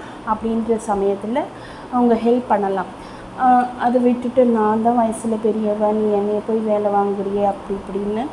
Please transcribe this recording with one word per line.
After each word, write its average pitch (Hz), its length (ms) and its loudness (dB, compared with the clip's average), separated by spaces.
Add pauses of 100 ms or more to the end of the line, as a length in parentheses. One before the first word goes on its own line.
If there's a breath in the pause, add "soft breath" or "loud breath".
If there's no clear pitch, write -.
(280 loud breath)
அப்படின்ற 226 500 0 (100)
சமயத்துல 202 540 0 (500 loud breath)
அவங்க 240 220 4
ஹெல்ப் 240 340 2
பண்ணலாம். 196 600 -2 (320 loud breath)
ஆஹ், 247 260 6 (140)
அதை 247 220 2
விட்டுட்டு 247 440 2
"நான் 220 380 2
தான் 240 140 2
வயசுல 226 460 0
பெரியவ, 214 480 0
நீ 214 220 2
என்னைய 208 340 0
போய் 226 100 0
வேலை 208 340 0
வாங்குறியே" 202 540 0
அப்படி 196 340 -2
இப்படின்னு 202 540 -4